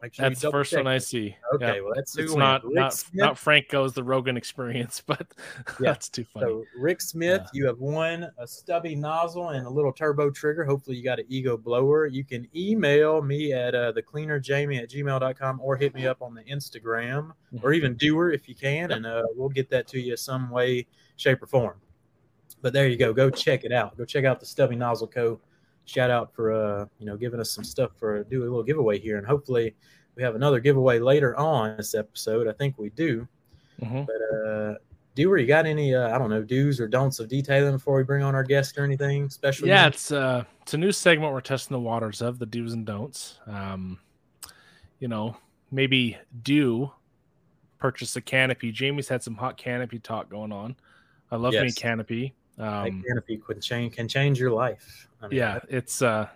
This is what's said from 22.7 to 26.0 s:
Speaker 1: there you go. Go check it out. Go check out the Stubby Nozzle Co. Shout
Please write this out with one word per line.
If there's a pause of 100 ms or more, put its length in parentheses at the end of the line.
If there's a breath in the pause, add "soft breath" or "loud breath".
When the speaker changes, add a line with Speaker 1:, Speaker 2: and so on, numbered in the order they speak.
Speaker 1:
there
you
go.
Go
check
it
out.
Go
check
out
the
Stubby
Nozzle
Co. (460)
Shout